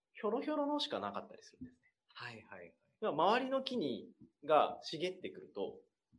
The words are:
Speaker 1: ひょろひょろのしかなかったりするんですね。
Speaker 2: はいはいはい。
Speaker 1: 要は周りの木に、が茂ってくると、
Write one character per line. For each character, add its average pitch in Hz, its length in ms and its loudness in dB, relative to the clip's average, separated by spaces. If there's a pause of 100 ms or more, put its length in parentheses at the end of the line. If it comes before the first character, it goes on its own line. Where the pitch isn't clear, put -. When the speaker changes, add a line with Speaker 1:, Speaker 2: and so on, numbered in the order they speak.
(140)
Speaker 1:
ひ - 120 -8
ょ 208 40 4
ろ 240 120 0
ひ - 80 -2
ょ 302 60 0
ろ 294 100 2
の 285 140 0
し - 80 0
か 101 140 -2
な 101 100 -2
か 98 80 -4
っ - 80 -10
た - 80 -16
り - 80 -20
す - 140 -20
る - 60 -12
ん - 20 -10
で - 60 -14
す - 120 -20
ね。 - 80 -20 (220)
Speaker 2:
は 120 180 -10
い - 20 -12 (160)
は 104 60 -12
い 92 40 -12
は 87 40 -12
い。 85 100 -18 (280)
Speaker 1:
要 214 80 0
は 160 40 0
周 202 320 6
り 262 60 -2
の 269 100 2
木 254 140 -2
に、 135 320 -2 (380)
が 143 380 6
茂 165 260 -2
っ 185 120 -10
て 98 80 -6
く - 120 -12
る - 80 -16
と、 - 280 -6 (420)